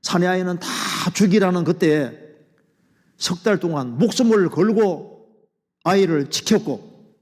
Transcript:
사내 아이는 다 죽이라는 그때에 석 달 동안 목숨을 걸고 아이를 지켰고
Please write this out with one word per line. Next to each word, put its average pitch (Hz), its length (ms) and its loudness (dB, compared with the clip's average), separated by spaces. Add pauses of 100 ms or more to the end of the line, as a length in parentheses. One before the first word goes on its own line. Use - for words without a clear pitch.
사내 180 240 0
아이는 180 340 -2
다 - 80 -10 (440)
죽이라는 180 520 2
그때에 151 480 0 (1040)
석 - 260 -6
달 208 160 2
동안 135 400 -4
목숨을 220 500 2
걸고 196 800 0 (560)
아이를 165 460 2
지켰고 - 600 -2 (320)